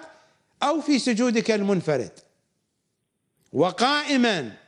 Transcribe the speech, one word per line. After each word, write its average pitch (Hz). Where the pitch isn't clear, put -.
أو 294
في 285
سجودك 233
المنفرد، 180
وقائما، 226